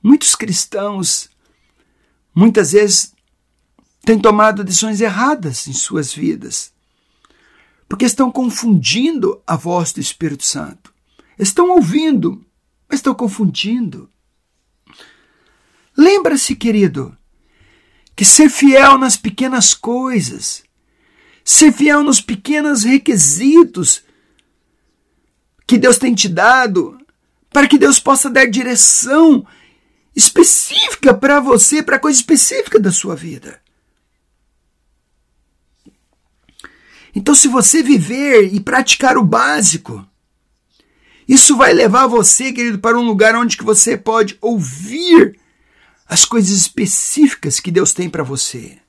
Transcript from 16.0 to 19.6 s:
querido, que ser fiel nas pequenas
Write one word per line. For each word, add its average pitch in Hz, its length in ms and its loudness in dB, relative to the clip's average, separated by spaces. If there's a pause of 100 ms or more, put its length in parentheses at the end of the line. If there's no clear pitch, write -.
querido, 190 640 -2 (1000)
que - 80 -4
ser 302 260 4
fiel 269 480 6
nas 262 200 0
pequenas 254 560 -2